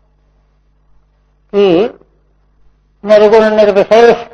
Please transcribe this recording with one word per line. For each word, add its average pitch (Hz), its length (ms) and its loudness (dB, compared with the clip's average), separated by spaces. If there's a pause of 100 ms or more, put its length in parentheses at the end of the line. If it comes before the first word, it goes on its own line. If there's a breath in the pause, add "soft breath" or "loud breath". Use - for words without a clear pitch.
(1500)
कि 202 460 -4 (1040)
निर्गुण 214 460 2
निर्विशेष 214 640 0 (180)